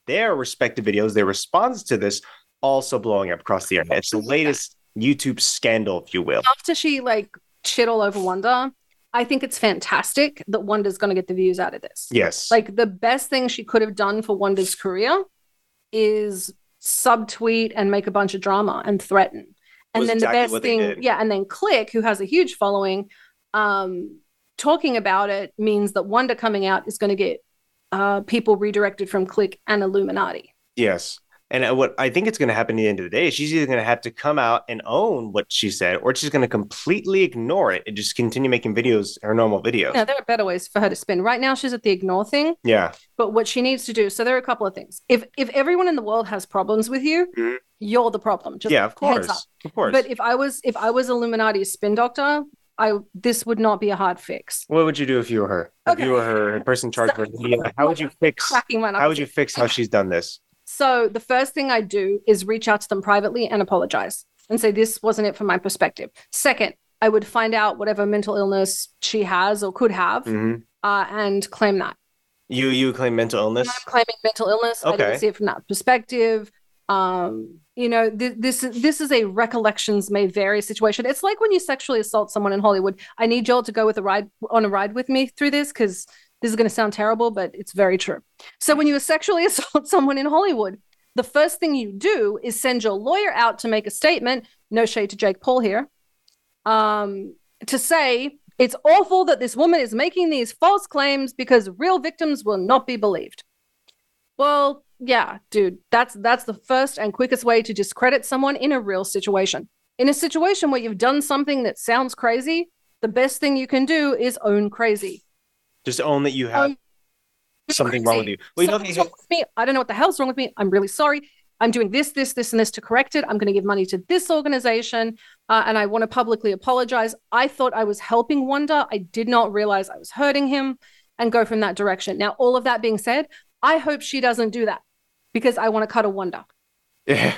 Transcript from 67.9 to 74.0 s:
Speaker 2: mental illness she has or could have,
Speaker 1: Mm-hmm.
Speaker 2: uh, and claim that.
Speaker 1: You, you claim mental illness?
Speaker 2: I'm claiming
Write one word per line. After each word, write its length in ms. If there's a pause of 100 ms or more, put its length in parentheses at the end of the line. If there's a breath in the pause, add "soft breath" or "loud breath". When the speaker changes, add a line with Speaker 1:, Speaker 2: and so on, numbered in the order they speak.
Speaker 2:
mental 320
illness 500 (140)
she 220
has 400
or 100
could 180
have, 320
Speaker 1:
Mm-hmm. 380 (220)
Speaker 2:
uh, 260
and 420
claim 280
that. 160 (520)
Speaker 1:
You, 220
you 240
claim 220
mental 240
illness? 280
Speaker 2:
I'm 180
claiming 380